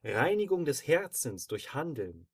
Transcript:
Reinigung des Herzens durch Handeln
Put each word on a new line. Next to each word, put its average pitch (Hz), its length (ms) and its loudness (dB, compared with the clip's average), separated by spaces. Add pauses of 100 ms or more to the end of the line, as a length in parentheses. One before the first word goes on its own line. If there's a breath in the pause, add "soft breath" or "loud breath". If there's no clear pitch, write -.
Reinigung 180 600 2
des 147 220 -2
Herzens 160 580 0
durch - 300 -8
Handeln 104 580 -4